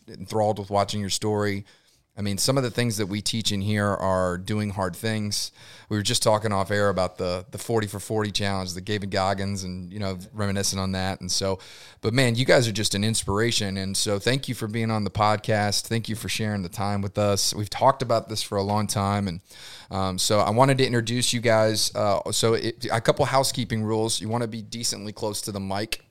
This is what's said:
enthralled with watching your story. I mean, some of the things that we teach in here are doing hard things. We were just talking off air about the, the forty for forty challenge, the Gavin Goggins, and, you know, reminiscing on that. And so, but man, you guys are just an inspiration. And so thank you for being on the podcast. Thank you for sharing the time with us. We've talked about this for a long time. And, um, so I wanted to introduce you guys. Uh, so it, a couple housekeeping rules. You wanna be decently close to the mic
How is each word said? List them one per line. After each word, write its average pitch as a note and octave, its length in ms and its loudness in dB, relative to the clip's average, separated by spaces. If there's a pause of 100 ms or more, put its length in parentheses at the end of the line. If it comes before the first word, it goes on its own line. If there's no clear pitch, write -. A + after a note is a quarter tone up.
enthralled G#2 500 -2
with F#2+ 100 -10
watching G2+ 300 0
your G2 100 -4
story. G#2 560 -2 (500)
I G2+ 60 -8
mean, G2+ 160 -2
some C3+ 220 2
of C3 40 2
the B2 60 0
things A#2+ 280 0
that G#2+ 100 0
we G2+ 140 -4
teach A2 300 -2
in G2+ 80 0
here G#2 280 2
are F#2 500 2
doing G#2 320 -2
hard F#2+ 260 -4
things. G#2+ 560 -2 (380)
We G#2+ 80 0
were G#2 60 0
just A2 180 0
talking G#2+ 300 4
off G2 180 0
air G#2 200 4
about F#2 280 0
the, F#2 320 -2
the - 80 -12
forty A2 300 0
for G2+ 120 -8
forty G#2+ 300 -2
challenge, F#2+ 460 -2
the F#2 60 -10
Gavin G2+ 280 -4
Goggins, G2 540 0
and, F2+ 280 -8
you G#2 60 -12
know, F#2+ 220 -4 (120)
reminiscing G2 460 -2
on F#2+ 140 -2
that. F#2 300 -2
And F2+ 100 -6
so, F#2+ 260 0 (440)
but A2 120 0
man, B2 220 4
you C3 100 0
guys C#3 220 6
are A2 40 -2
just G2+ 220 0
an G2+ 100 0
inspiration. G#2+ 760 0
And F#2+ 200 -4
so G2+ 220 0
thank C3 280 0
you B2+ 60 -2
for A2 140 -6
being A2+ 240 -2
on G#2+ 140 0
the F#2+ 40 -2
podcast. G#2 800 2
Thank A2+ 200 -2
you G#2+ 80 -4
for F#2+ 140 -6
sharing G#2 320 -2
the E2+ 80 -4
time G2+ 320 -2
with G2 160 -6
us. G2+ 380 2
We've - 140 -4
talked C3 340 4
about A2+ 260 0
this A2 140 -4
for G#2 160 -2
a G2 40 2
long G#2 220 0
time. G2+ 420 0
And, E2+ 140 -6 (480)
um, F#2+ 300 -2
so G#2 200 4
I G2+ 120 4
wanted C3 260 6
to C3 80 4
introduce A#2+ 480 0
you A#2+ 60 0
guys. A2 560 2
Uh, G#2 360 0
so A2+ 220 2
it, - 380 -4
a A#2 100 2
couple D3 240 2
housekeeping B2 580 0
rules. A2 380 0
You G#2+ 80 -6
wanna A#2 180 -2
be A2 140 -10
decently G#2+ 520 -6
close G#2 280 -4
to A2 100 -6
the G2 80 -4
mic G2 520 -4